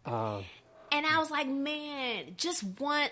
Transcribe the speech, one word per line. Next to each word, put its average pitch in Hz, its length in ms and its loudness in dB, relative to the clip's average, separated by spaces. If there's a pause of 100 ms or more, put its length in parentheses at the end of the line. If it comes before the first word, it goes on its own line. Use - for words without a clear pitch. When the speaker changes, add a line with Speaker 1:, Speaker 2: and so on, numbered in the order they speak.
Speaker 1:
Um. 107 380 0 (480)
Speaker 2:
And 294 160 2
I 311 100 6
was 311 140 2
like, 294 160 0
"Man, 277 880 -4
just - 260 2
one, 285 480 0